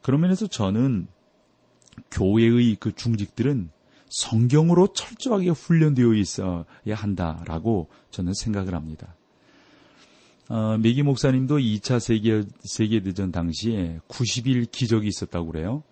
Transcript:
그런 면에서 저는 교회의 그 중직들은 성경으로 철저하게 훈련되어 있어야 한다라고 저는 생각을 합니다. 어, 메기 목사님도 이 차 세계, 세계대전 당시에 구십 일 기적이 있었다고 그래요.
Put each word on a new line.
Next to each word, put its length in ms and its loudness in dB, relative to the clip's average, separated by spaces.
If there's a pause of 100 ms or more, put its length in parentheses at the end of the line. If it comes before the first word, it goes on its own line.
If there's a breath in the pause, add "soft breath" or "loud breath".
그런 200 0
면에서 260 2
저는 600 0 (1040)
교회의 640 4
그 180 -6
중직들은 720 -2 (400 soft breath)
성경으로 880 4
철저하게 560 -2
훈련되어 640 4
있어야 500 -2 (300 soft breath)
한다라고 960 -4 (200 soft breath)
저는 220 -4
생각을 420 -4
합니다. 420 -10 (1300 soft breath)
어, 280 -2
메기 260 2
목사님도 580 2
이 200 0
차 180 0
세계, 460 0 (160)
세계대전 720 -2
당시에 760 -4
구십 400 -4
일 200 2
기적이 420 0
있었다고 420 -6
그래요. 420 -6